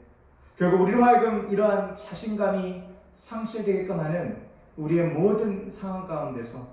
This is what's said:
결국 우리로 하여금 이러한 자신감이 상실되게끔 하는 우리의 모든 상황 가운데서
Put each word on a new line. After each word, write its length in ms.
결국 240
우리로 200
하여금 480
이러한 440
자신감이 920
상실되게끔 880
하는 480
우리의 300
모든 640
상황 360
가운데서 680